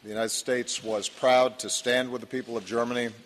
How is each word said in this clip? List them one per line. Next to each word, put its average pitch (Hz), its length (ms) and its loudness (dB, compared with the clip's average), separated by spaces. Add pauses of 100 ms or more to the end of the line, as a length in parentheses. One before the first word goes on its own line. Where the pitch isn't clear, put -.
The 107 60 -16
United 110 200 -2
States - 540 -2
was 107 260 -2
proud 127 500 4
to 104 100 -8
stand 123 420 0
with 120 100 -6
the 110 60 -14
people 120 280 -6
of 101 100 -4
Germany 117 440 0 (160)